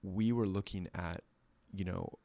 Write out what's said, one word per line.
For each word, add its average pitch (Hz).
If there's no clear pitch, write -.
we 104
were 117
looking 95
at, 87
you 98
know -